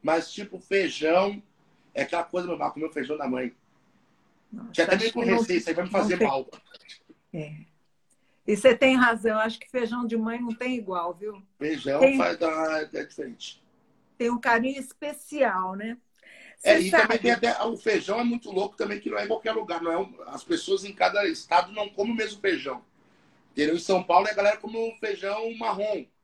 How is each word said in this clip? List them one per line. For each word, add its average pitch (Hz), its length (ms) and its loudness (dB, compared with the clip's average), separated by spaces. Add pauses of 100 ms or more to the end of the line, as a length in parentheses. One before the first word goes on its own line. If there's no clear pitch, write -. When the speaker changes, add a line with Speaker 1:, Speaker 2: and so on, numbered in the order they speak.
Speaker 1:
mas, 160 300 0
tipo, 202 260 -12
feijão 185 840 2 (500)
é 139 100 -2
aquela 170 220 -2
coisa, 180 240 -4
meu, 165 80 -4
vai 147 160 -4
comer 156 140 -6
o 156 60 -8
feijão 147 260 -6
da 139 100 -4
mãe. 127 260 -4 (960)
Speaker 2:
Nossa, - 220 -14
Speaker 1:
Já 170 120 2
até 185 100 4
Speaker 2:
acho 208 80 0
Speaker 1:
meio 226 100 0
com - 80 -2
Speaker 2:
que 190 100 2
não, 233 80 4
Speaker 1:
receio, 185 200 0
isso - 100 -4
aí 160 60 -2
vai 175 100 -2
me 185 80 -8
Speaker 2:
não 196 80 2
Speaker 1:
fazer 180 180 0
Speaker 2:
tem. 220 80 2
Speaker 1:
mal. 135 220 -2 (880)
Speaker 2:
É. 156 180 -8 (920)
E 208 120 2
você 240 180 6
tem 262 180 6
razão, 233 440 4
acho 226 200 -2
que - 120 -20
feijão 240 360 -4
de 226 120 -2
mãe 226 200 -2
não 233 160 -6
tem 254 220 -4
igual, 180 380 -4
viu? 202 280 -12 (160)
Speaker 1:
Feijão 143 420 -2
Speaker 2:
Tem, 269 180 8
Speaker 1:
faz, 175 200 2
dá, 156 540 0
é - 120 -6
diferente. - 600 -14 (540)
Speaker 2:
tem 240 120 0
um 240 80 -4
carinho 254 400 2
especial, 254 960 -2
né? 220 220 -8 (680)
Speaker 1:
É, 320 140 8
Speaker 2:
Você 190 120 2
Speaker 1:
e - 20 0
também 320 180 6
Speaker 2:
sabe 226 120 2
Speaker 1:
tem 233 120 4
até... 233 320 0
o 233 120 -2
feijão 208 440 0
é 247 40 -2
muito 233 260 -4
louco 196 260 -4
também, 202 240 -6
que - 100 -8
não 214 80 -4
é 202 60 -2
em 202 40 -8
qualquer 220 240 -2
lugar. 175 300 -4
Não 170 80 -2
é 165 80 0
um... - 160 -6 (120)
As - 180 -14
pessoas 190 400 -2
em 202 100 -10
cada 190 320 2
estado 180 460 0
não 208 160 -6
comem 220 240 -2
o 226 40 -2
mesmo 220 240 -4
feijão. 139 440 -2 (680)
Entendeu? 151 240 0
Em 170 40 -2
São 185 220 2
Paulo, 185 260 6
a 214 60 -2
galera 202 240 2
come 226 200 -10
um 226 200 -4
feijão 214 580 -4
marrom. 262 480 -4 (200)